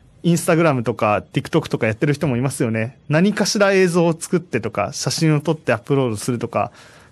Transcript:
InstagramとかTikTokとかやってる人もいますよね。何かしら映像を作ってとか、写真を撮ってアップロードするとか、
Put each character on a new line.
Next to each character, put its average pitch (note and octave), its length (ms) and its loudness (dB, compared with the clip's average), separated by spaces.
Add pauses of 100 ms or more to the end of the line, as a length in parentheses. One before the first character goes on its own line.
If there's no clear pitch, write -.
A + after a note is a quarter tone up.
(240)
Instagram E3+ 580 2
と A2+ 120 -2
か G#2 280 2 (100)
TikTok - 360 -2
と - 100 -2
か A#2 80 -2
や A2 60 2
っ G#2+ 40 -8
て - 80 -2
る D3 100 0
人 C#3 120 -4
も B2+ 100 0
い A#2+ 40 -2
ま C3 100 -2
す - 140 -4
よ A2+ 60 0
ね。 A2+ 280 -4 (100)
何 E3+ 240 2
か G#3 140 -2
し - 140 -2
ら G3 120 4
映 F#3+ 160 4
像 E3+ 180 2
を E3+ 120 2
作 - 200 -2
っ - 20 -2
て C3 200 -6
と G#2+ 100 -6
か、 G2+ 220 -2
写 - 200 -6
真 D#3 240 2
を C#3+ 40 -2
撮 D#3+ 120 -2
っ D3+ 40 -2
て - 160 -2
ア A2+ 40 2
ッ - 40 -8
プ - 140 -2
ロ C3+ 140 2
ー - 20 -2
ド G#2+ 60 -2
す - 140 -4
る A#2+ 80 -2
と A2+ 100 -6
か、 G#2 240 -2 (400)